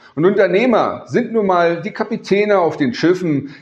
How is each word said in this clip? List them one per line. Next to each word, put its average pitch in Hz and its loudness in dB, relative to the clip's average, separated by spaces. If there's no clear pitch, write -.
Und 151 0
Unternehmer 196 2
sind 220 -2
nun 220 0
mal 170 0
die 202 -10
Kapitäne 208 -2
auf 170 0
den 131 0
Schiffen, 165 -2